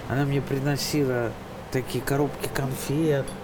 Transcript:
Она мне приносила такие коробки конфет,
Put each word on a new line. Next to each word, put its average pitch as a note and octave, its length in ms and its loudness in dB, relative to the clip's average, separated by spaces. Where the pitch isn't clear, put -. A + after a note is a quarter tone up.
Она C#3 160 2
мне C#3 160 2
приносила C3+ 880 0
такие B2+ 320 0
коробки C#3 500 0
конфет, C#3 720 0